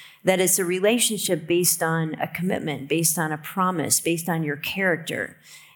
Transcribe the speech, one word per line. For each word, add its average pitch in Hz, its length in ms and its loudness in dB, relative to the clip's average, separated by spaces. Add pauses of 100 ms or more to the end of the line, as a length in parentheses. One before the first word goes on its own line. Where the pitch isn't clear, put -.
(240)
That 185 160 4
it's 185 180 4
a 190 60 0
relationship 190 840 2
based 175 360 2
on 160 380 0
a - 60 0
commitment, 156 600 -4
based 165 300 2
on 156 140 0
a 151 60 -4
promise, 180 640 0
based 165 280 -2
on 165 140 0
your 147 140 -2
character. 160 800 -4 (380)